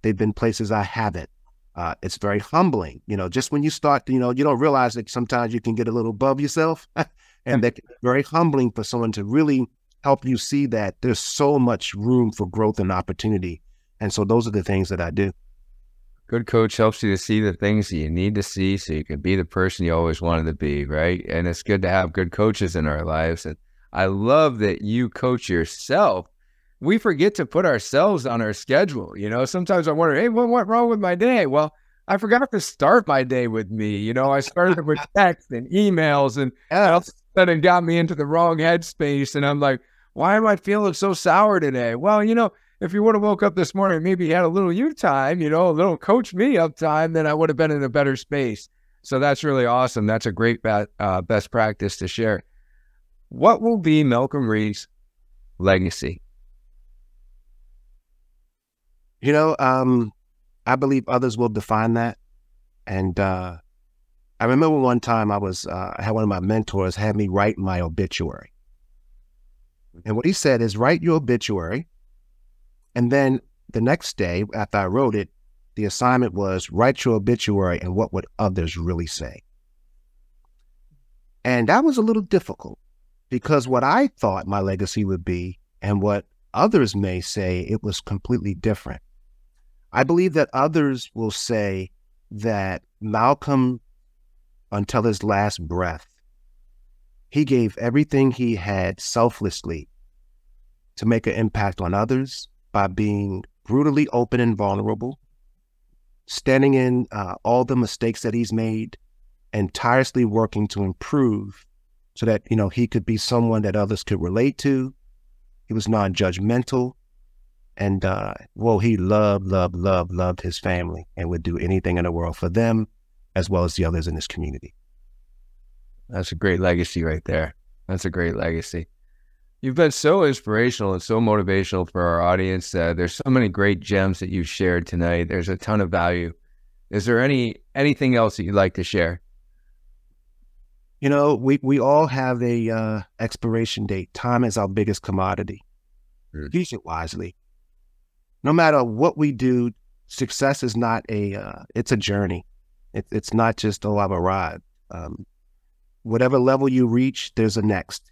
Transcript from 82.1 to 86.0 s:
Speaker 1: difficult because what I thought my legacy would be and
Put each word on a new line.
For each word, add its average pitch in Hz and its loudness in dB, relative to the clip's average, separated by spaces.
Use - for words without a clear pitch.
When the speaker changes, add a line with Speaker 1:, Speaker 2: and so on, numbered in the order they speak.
Speaker 1:
difficult - -2
because 131 0
what 127 2
I 208 2
thought 95 -2
my 101 -2
legacy 98 -2
would 92 -4
be 90 -6
and 101 0